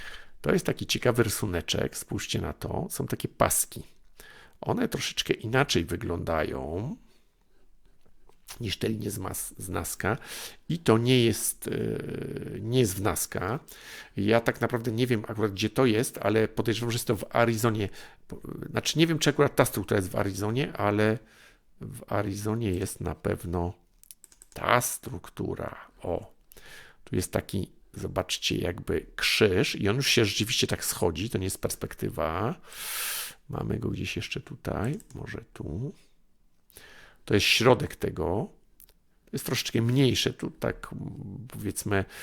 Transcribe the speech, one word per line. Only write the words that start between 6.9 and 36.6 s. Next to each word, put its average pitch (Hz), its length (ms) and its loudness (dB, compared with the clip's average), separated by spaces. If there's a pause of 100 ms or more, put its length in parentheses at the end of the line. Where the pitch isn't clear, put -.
niż 110 160 -2
te - 120 -2
linie 110 220 -2
z 104 80 -6
mas-, - 400 -6
z 98 100 -10
Nazca. 92 500 -2 (500)
I 165 100 0
to 113 200 6
nie 123 260 6
jest, - 440 0
e, - 920 -4
nie 117 180 2
jest 101 180 4
w 98 40 -4
Nazca. 98 600 -2 (560)
Ja 104 240 6
tak 123 200 0
naprawdę 117 320 0
nie 120 140 2
wiem 113 220 0
akurat, 110 240 0
gdzie 101 180 0
to 131 160 4
jest, 113 320 2
ale 110 300 4
podejrzewam, 113 420 -2
że 110 40 0
jest 117 120 -2
to 117 100 2
w - 200 -4
Arizonie. 113 520 4 (400)
Po-, - 120 -12 (300)
znaczy, - 280 0
nie 165 80 8
wiem, 160 120 0
czy 147 120 4
akurat 139 260 2
ta 135 80 6
struktura 107 340 0
jest 95 120 0
w - 60 -4
Arizonie, 104 560 0
ale 107 460 4 (640)
w - 320 -10
Arizonie 104 580 0
jest - 300 -2
na 85 140 -4
pewno 87 600 -2 (800)
ta 117 260 4
struktura. - 960 -6 (260)
O, - 320 -4 (720)
tu - 120 -4
jest 92 160 0
taki, - 400 -2 (220)
zobaczcie, 92 600 -2
jakby - 500 -2 (100)
krzyż 107 600 4
i 101 120 0
on 107 80 2
już 139 100 0
się - 180 6
rzeczywiście 104 420 0
tak - 180 -2
schodzi, 92 460 0
to 101 80 -2
nie 95 60 0
jest - 180 -4
perspektywa. 95 1000 -2 (880)
Mamy - 300 -2
go 107 100 -2
gdzieś - 280 -4
jeszcze - 240 -6
tutaj, - 600 -4 (140)
może - 380 -10
tu. 120 420 -6 (1300)